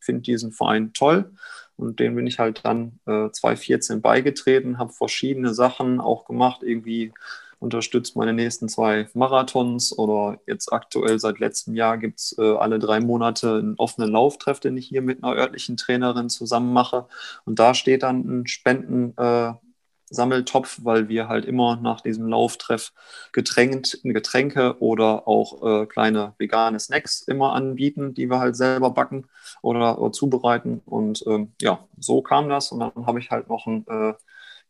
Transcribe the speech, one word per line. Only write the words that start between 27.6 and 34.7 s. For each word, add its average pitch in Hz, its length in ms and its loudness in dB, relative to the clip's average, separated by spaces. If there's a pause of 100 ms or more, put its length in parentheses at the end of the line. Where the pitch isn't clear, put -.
die 127 160 -4
wir 127 80 2
halt 123 180 0
selber 131 320 2
backen 131 380 -2 (340)
oder, 117 400 2
oder 113 100 0
zubereiten. 120 760 0
Und, 110 400 -4
ähm, 107 340 -2
ja, 92 260 -2 (120)
so 131 240 0
kam 143 260 2
das. 139 240 -2
Und 120 80 -6
dann 117 240 -8
habe 117 140 0
ich 120 120 -12
halt 117 200 -4
noch 113 160 -6
einen, 110 200 -4
äh, 110 280 -2 (560)